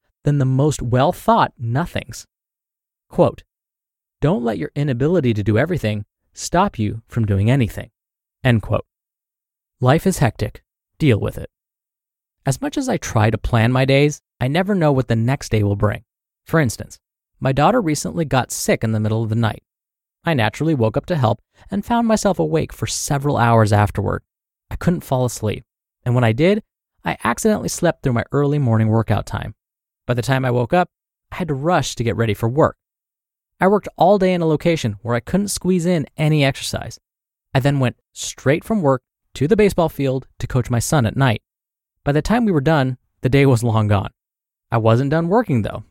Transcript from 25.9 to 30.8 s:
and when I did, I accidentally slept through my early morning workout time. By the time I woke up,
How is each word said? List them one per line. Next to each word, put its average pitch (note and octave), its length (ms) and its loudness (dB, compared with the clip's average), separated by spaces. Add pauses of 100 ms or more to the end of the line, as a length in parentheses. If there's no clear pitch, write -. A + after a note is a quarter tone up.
and B2 80 0
when B2 100 2
I A2+ 80 4
did, F3 300 2 (420)
I E3 200 -4
accidentally A3 460 -2
slept - 340 -2
through C3 100 0
my A#2 180 -2
early C#3+ 280 0
morning A2 300 2
workout G#2+ 360 0
time. - 300 -8 (500)
By B2 80 -2
the A#2+ 80 -2
time C3 240 0
I B2 60 0
woke B2 220 0
up, F3+ 160 2 (420)